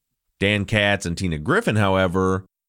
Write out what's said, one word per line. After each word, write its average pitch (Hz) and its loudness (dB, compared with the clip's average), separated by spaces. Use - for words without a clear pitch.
Dan 101 0
Katz 101 0
and 85 -4
Tina 85 -2
Griffin, 151 0
however, 95 0